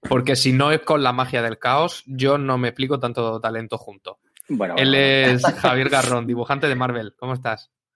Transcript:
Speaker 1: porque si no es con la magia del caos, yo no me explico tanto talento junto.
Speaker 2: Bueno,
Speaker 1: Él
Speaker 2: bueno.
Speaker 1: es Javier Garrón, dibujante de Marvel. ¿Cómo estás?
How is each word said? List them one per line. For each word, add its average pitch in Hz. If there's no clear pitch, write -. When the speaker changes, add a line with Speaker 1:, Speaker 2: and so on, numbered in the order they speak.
Speaker 1:
porque 131
si 127
no 143
es 156
con 151
la 127
magia 123
del 113
caos, 147
yo 135
no 135
me 123
explico 131
tanto 117
talento 113
junto. 98
Speaker 2:
Bueno, 101
Speaker 1:
Él 135
Speaker 2:
bueno. 135
Speaker 1:
es 123
Javier 131
Garrón, 123
dibujante 123
de 135
Marvel. 120
¿Cómo 131
estás? 123